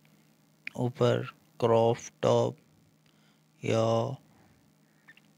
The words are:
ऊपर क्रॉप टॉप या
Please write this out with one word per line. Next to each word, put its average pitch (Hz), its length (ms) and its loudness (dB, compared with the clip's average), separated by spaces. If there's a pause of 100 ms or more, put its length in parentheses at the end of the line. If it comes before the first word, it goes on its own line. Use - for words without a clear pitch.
(800)
ऊपर 120 480 0 (340)
क्रॉप 113 380 2 (240)
टॉप 117 340 2 (1080)
या 113 240 0 (1500)